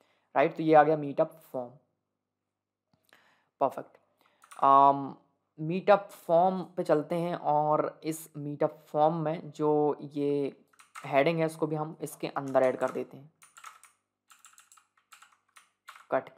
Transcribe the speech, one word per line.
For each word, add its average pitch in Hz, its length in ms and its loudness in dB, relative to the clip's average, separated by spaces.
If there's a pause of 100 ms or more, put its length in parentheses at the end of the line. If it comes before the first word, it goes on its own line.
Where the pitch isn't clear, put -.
(340)
राइट? 156 220 0
तो 160 60 -6
ये 156 120 4
आ 151 80 10
गया 156 140 2
मीटअप 151 360 -4 (200)
फॉर्म। 123 180 -8 (1900)
परफेक्ट। - 360 -6 (680)
अम, 139 520 4 (440)
मीटअप 190 500 0 (180)
फॉर्म 180 360 2 (140)
पे 180 60 -4
चलते 151 320 0
हैं 170 200 -4
और 151 680 -2
इस 156 320 -8
मीटअप 147 420 -4 (100)
फॉर्म 156 280 2
में 156 340 -6
जो 151 520 0
ये 143 540 -4 (500)
हेडिंग 143 320 2
है, 160 80 0
उसको 160 200 -4
भी 156 100 -4
हम 151 260 -8
इसके - 260 -10
अंदर 135 340 0
ऐड 127 140 2
कर 131 140 -2
देते 127 260 -10
हैं। 135 160 -20 (2750)
कट 131 280 -2